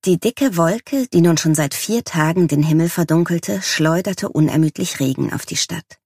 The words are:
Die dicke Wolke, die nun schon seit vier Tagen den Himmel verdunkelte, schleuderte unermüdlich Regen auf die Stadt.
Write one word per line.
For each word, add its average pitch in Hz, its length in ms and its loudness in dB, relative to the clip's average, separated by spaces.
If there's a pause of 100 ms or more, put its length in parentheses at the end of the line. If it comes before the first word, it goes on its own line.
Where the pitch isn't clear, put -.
Die 180 140 2
dicke 240 380 -2
Wolke, 233 500 0
die 175 140 4
nun 165 160 6
schon 156 180 2
seit 147 180 -2
vier - 300 -4
Tagen 170 460 0
den 147 120 0
Himmel 160 280 2
verdunkelte, 170 720 -2
schleuderte 175 640 -2
unermüdlich 156 720 0
Regen 131 320 -2
auf - 140 -8
die - 100 -10
Stadt. - 500 -8